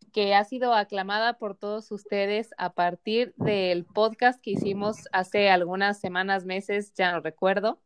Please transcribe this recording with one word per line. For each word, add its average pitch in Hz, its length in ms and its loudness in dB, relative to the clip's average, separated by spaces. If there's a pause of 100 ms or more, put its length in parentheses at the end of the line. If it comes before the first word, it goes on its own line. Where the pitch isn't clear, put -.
(120)
que 202 220 2
ha 208 100 6
sido 247 300 0
aclamada 208 640 -2
por 196 180 -8
todos 214 340 -8
ustedes 208 680 -2
a 180 160 -4
partir 208 640 -2
del 180 480 0
podcast 226 560 2
que 208 120 -8
hicimos 202 600 -4
hace 196 380 2
algunas 190 500 2
semanas, 185 440 -2
meses, 196 500 -4
ya 185 180 0
no 170 80 -4
recuerdo 190 640 -2